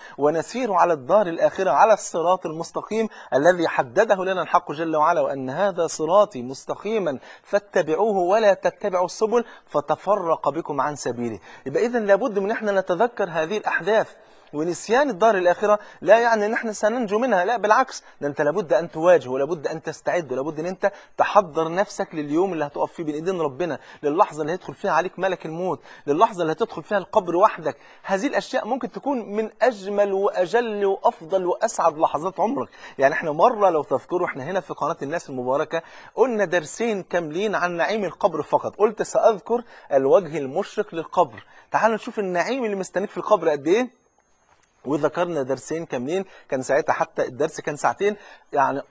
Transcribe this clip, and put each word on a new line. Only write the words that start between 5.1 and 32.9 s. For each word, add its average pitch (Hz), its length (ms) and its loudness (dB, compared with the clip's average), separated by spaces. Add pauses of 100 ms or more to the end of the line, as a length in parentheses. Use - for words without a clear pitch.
"وأن 135 280 -2
هذا 170 380 0
صراطي 160 540 2
مستقيما 151 800 -6 (240)
فاتبعوه 196 720 0
ولا 196 360 4
تتبعوا 180 520 -2
السبل 220 400 0 (200)
فتفرق 160 840 0
بكم 147 320 -4
عن 147 140 -2
سبيله". 120 440 -6 (260)
يبقى 156 200 -2
إذن 233 200 -2
لابد 202 340 4
من 196 120 -2
إحنا 220 200 -2
نتذكر 190 580 0
هذه 165 280 -2
الأحداث، 190 500 0 (460)
ونسيان 185 560 0
الدار 208 280 4
الآخرة 190 420 2 (220)
لا 208 180 6
يعني 226 260 2
إن 220 80 0
إحنا 226 180 -4
سننجو 214 480 -2
منها، 214 260 2
لا 233 120 0
بالعكس، 214 460 2 (180)
ده 143 60 -4
أنت 147 140 -2
لابد 156 320 0
أن 165 180 0
تواجه 160 380 4
ولابد 139 380 -4
أن 156 140 -8
تستعد 147 500 -4
ولابد 143 280 -6
أن 165 60 -6
أنت 190 260 -2 (260)
تحضر 160 540 2
نفسك 190 440 -4
لليوم 160 380 0
اللي 151 120 -4
هتقف 147 260 -6
فيه 170 120 -10
بين 151 120 -4
إيدين 170 260 -4
ربنا، 143 380 -4 (240)
للحظة 151 380 2
اللي 151 120 -4
هيدخل 180 200 -10
فيها 190 180 -4
عليك 175 280 0
ملك 185 260 -2
الموت، 165 340 -4 (280)
للحظة 180 340 2
اللي 160 120 0
هتدخل 165 300 -6
فيها 208 140 -4
القبر 175 380 -2
وحدك. 175 420 2 (260)
هذه 196 240 -2
الأشياء - 400 -4
ممكن 247 240 -6
تكون 214 440 -6
من 220 140 -4 (120)
أجمل 202 520 0
وأجل 202 720 0
وأفضل 190 600 0
وأسعد 170 520 0
لحظات 160 420 0
عمرك. 214 300 -2 (280)